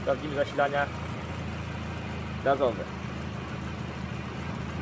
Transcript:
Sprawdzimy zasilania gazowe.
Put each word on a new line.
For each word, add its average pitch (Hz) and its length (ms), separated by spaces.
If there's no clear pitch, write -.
Sprawdzimy 139 340
zasilania 143 500
gazowe. 139 400